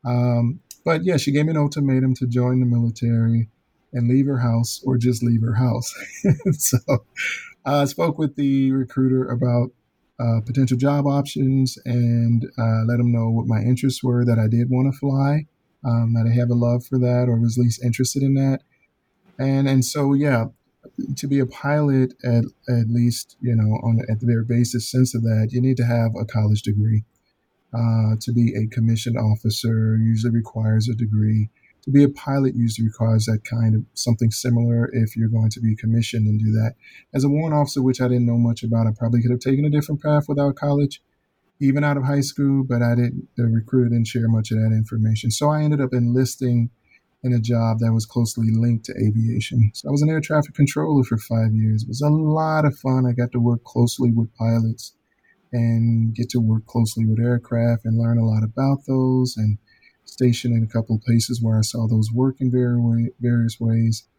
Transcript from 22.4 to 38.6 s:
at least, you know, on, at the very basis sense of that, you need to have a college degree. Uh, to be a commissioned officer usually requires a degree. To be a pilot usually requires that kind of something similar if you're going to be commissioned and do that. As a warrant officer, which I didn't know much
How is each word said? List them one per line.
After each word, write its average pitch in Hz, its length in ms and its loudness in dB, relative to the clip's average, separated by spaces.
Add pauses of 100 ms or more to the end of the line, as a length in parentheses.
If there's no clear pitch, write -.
at 117 200 0
least, 120 520 -2
you 120 140 -2
know, 110 280 2
on, 113 260 2
at 110 100 -2
the 123 60 -6
very 117 200 0
basis 120 440 -2
sense 127 260 0
of 113 80 -2
that, 110 280 0
you 123 100 -2
need 131 160 2
to 120 80 0
have 117 300 0
a 113 100 -6
college 107 360 0
degree. 107 420 0 (680)
Uh, 113 480 2
to 120 100 -6
be 117 240 2
a 113 120 0
commissioned 113 500 0
officer 110 840 0
usually 113 300 2
requires 110 560 0
a 117 80 -2
degree. 107 540 0 (340)
To 135 80 -6
be 143 100 6
a 143 80 6
pilot 139 460 -2
usually 113 320 -2
requires 110 380 0
that 110 180 -2
kind 113 320 0
of 110 80 0 (100)
something 113 380 0
similar 117 600 0
if 113 240 -2
you're 113 100 0
going 110 240 0
to - 80 -12
be 110 160 0
commissioned 113 520 -2
and 107 120 0
do 110 140 0
that. 110 220 -2 (380)
As 135 120 0
a 143 40 2
warrant 156 240 -2
officer, 143 300 -2
which 131 160 0
I 127 80 0
didn't 123 180 2
know 117 120 0
much 117 260 0